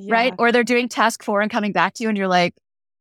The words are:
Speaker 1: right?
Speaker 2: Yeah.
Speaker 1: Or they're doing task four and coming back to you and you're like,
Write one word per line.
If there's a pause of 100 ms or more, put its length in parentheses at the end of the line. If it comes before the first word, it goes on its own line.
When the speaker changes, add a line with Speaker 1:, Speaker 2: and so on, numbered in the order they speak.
Speaker 1:
right?
Speaker 2:
Yeah.
Speaker 1:
Or
they're
doing
task
four
and
coming
back
to
you
and
you're
like, (460)